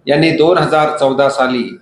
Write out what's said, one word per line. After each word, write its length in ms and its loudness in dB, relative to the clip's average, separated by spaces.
यांनी 240 2
दोन 280 2
हजार 380 0
चौदा 320 0
साली 340 -2